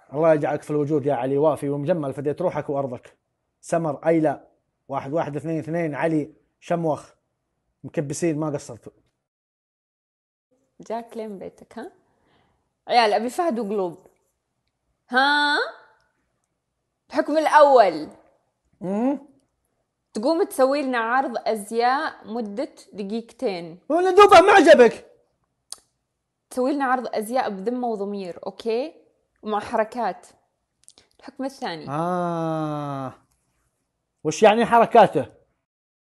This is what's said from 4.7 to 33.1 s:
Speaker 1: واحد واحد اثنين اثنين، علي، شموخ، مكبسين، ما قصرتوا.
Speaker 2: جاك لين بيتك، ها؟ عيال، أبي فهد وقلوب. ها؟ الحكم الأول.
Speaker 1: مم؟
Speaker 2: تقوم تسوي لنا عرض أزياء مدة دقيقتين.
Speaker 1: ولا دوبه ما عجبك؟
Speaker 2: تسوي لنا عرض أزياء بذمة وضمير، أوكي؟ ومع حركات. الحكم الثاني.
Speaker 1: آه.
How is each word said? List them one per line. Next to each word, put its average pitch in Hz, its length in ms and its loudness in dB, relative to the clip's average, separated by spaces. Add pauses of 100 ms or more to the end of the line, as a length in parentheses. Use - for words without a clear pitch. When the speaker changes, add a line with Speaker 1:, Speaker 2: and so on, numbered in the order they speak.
Speaker 1:
واحد 135 260 -8
واحد 147 220 -4
اثنين 156 240 -6
اثنين، 160 360 -6
علي، 151 380 -2 (260)
شموخ، 165 500 -4 (760)
مكبسين، 151 560 -4
ما 156 100 -4
قصرتوا. 135 420 -12 (1900)
Speaker 2:
جاك 233 360 -12
لين 214 220 -12
بيتك، - 400 -18
ها؟ 381 120 -14 (960)
عيال، 220 260 4
أبي 214 160 -2
فهد 320 300 -2
وقلوب. 196 480 -6 (1000)
ها؟ 294 480 2 (1500)
الحكم 302 280 -2
الأول. 262 720 6 (720)
Speaker 1:
مم؟ 220 380 -4 (920)
Speaker 2:
تقوم 320 300 0
تسوي 277 380 0
لنا 262 160 -4
عرض 240 500 -2
أزياء 233 800 -2
مدة 220 480 -8 (180)
دقيقتين. 196 840 -8 (100)
Speaker 1:
ولا 359 220 2
دوبه 381 300 8
ما 392 100 6
عجبك؟ 277 600 6 (1400)
Speaker 2:
تسوي 254 240 -2
لنا 277 120 -4
عرض 247 300 -2
أزياء 220 340 -4
بذمة 240 380 -6
وضمير، 202 580 -6
أوكي؟ 233 480 -6 (480)
ومع 208 180 -4
حركات. 214 680 -4 (920)
الحكم - 240 -14
الثاني. 220 460 -10
Speaker 1:
آه. 156 1200 -4 (1120)